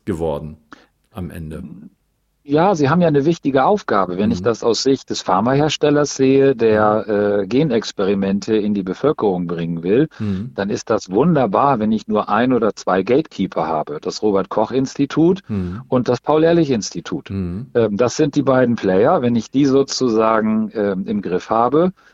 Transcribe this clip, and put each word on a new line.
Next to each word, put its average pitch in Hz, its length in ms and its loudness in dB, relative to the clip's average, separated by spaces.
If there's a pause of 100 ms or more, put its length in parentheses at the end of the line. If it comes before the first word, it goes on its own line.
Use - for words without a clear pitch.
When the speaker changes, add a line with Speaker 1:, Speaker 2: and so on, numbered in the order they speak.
Speaker 1:
geworden 78 520 -4 (540)
am 87 200 -10
Ende. 78 340 -12 (800)
Speaker 2:
Ja, 165 300 2
sie 143 140 2
haben 175 140 2
ja 170 60 4
eine 143 180 2
wichtige 139 380 2
Aufgabe. 104 520 0
Wenn 101 140 0
ich 90 100 -2
Speaker 1:
Mhm. 92 40 -6
Speaker 2:
das 113 200 -2
aus 113 180 0
Sicht 135 280 0
des 110 100 -6
Pharmaherstellers 143 960 0
sehe, 135 400 4
der, 107 500 2
Speaker 1:
Mhm. 101 360 0
Speaker 2:
äh, 95 40 -6
Genexperimente 101 1120 0
in 104 160 0
die 101 100 -2
Bevölkerung 90 640 -2
bringen 85 360 -6
will, 113 260 2 (100)
Speaker 1:
Mhm. 104 360 -6
Speaker 2:
dann 101 160 -4
ist 117 180 -6
das 107 220 -2
wunderbar, 127 680 2
wenn 107 140 0
ich 107 160 -2
nur 107 220 -2
ein 120 240 2
oder 110 200 0
zwei 95 280 0
Gatekeeper 101 640 -2
habe. 78 340 -4
Das - 220 -8
Robert-Koch-Institut 131 1300 0
Speaker 1:
Mhm. 95 400 -6
Speaker 2:
und 123 200 0
das 123 140 0
Paul-Ehrlich-Institut. 156 1080 0
Speaker 1:
Mhm. 98 440 -6
Speaker 2:
Ähm, 110 240 0
das 120 180 0
sind 151 180 0
die 147 80 2
beiden 127 340 2
Player. 107 440 2
Wenn 120 160 0
ich 110 140 -4
die 139 160 2
sozusagen, 110 1080 2
ähm, 98 340 -2
im 104 140 -4
Griff 90 300 -4
habe, 127 420 2 (220)